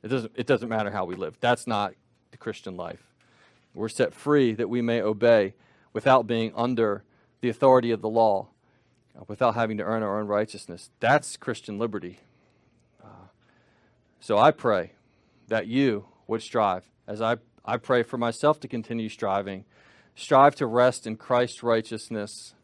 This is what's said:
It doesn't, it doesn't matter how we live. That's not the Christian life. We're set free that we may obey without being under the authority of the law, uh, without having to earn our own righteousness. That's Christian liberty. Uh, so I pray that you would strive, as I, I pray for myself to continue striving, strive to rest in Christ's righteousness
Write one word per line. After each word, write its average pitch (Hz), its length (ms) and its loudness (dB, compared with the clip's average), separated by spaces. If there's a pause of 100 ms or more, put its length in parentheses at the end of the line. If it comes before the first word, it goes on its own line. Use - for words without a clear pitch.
It 110 60 -10
doesn't, 120 260 -4
it 120 120 -6
doesn't 120 220 0
matter 107 220 -2
how 95 140 -4
we 90 100 -8
live. 85 240 -10
That's 123 280 0
not 101 260 -2 (380)
the - 60 -20
Christian 98 400 -12
life. 85 260 -12 (720)
We're 107 160 -6
set - 240 0
free 143 400 2
that 107 160 -4
we 120 120 -2
may 117 200 0
obey 107 520 4 (400)
without 127 340 4
being 113 280 -2
under 113 480 -2 (380)
the 123 80 0
authority 127 420 4
of 107 100 -2
the 110 80 -4
law, 110 380 2 (680)
uh, - 100 -20
without 110 280 0
having 110 220 -2
to 104 60 -6
earn 110 200 -4
our 104 160 -4
own 107 80 -6
righteousness. 104 640 -6 (100)
That's 131 380 0
Christian 110 420 -10
liberty. 98 400 -8 (840)
Uh, 95 240 -20 (920)
so 107 180 -2
I 135 140 6
pray 101 400 -2 (560)
that 110 200 -2
you 117 380 0 (220)
would 113 140 -4
strive, 98 420 0 (240)
as 104 140 -8
I, 117 160 0 (280)
I 113 120 -4
pray 123 260 0
for 127 140 -8
myself 131 420 0
to - 80 -16
continue 113 420 -8
striving, 98 560 -4 (500)
strive 143 400 6
to 147 100 -4
rest 123 420 2
in 110 80 -8
Christ's 123 480 -2
righteousness 113 880 -4 (100)